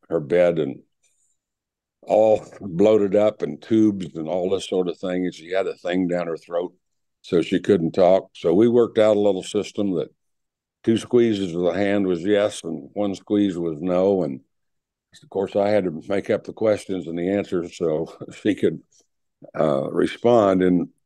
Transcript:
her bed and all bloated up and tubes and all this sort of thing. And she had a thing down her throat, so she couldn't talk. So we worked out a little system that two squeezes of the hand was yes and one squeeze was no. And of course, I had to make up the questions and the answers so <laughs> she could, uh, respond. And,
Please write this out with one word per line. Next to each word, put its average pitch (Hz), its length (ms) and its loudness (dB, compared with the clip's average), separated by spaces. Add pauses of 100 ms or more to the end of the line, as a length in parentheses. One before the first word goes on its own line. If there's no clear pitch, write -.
her 82 100 0
bed 85 400 2
and 69 200 -4 (1300)
all 107 380 2 (160)
bloated 101 540 2
up 104 260 2
and 78 200 -8
tubes 104 540 0
and 78 140 -8
all 90 200 -2
this 95 200 -4
sort 92 180 -2
of 82 120 -8
thing. 90 260 -4
And 85 80 -6
she 82 160 -18
had 98 180 -2
a - 80 -8
thing 90 320 -2
down 87 200 -4
her 80 100 -6
throat, 87 360 -8 (500)
so 85 180 0
she 85 180 0
couldn't 87 340 0
talk. 92 420 4
So 98 180 0
we 110 140 6
worked 113 320 2
out 107 180 4
a - 20 0
little 98 220 0
system 101 540 -4
that 78 180 -6 (680)
two 113 160 2
squeezes 104 560 0
of 90 80 -2
the 87 80 2
hand 101 340 0
was 90 160 -2
yes 101 420 0
and 76 300 -10
one 101 220 -4
squeeze 101 420 -2
was 82 220 -6
no. 92 420 0
And 69 200 -6 (840)
of - 80 -20
course, 95 240 -4
I 101 140 2
had 104 160 2
to 80 220 -6
make 98 220 -4
up - 140 0
the - 100 -16
questions 98 540 -2
and 85 100 -8
the 87 140 -2
answers 90 440 -4
so 80 400 -4 (100)
<laughs> - 60 -18 (120)
she 104 100 0
could, 85 300 -2 (760)
uh, 73 300 0
respond. 95 720 2
And, 90 280 2 (160)